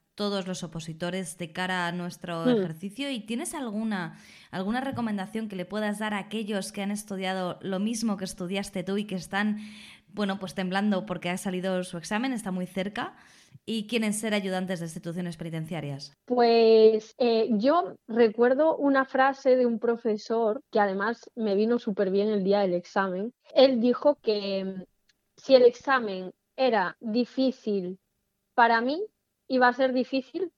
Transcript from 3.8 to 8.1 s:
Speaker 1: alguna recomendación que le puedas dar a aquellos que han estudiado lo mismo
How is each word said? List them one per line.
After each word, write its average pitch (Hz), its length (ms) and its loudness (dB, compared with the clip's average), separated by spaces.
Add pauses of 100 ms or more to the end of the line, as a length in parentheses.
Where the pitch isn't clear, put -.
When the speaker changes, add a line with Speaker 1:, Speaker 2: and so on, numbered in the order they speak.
Speaker 1:
alguna 202 300 -4
recomendación 220 680 -6
que 196 80 -10
le 180 100 -6
puedas 208 320 -4
dar 214 160 -4
a 202 40 -2
aquellos 202 540 -6
que 202 100 -8
han 196 80 -4
estudiado 190 720 -6
lo 190 180 -4
mismo 214 360 -2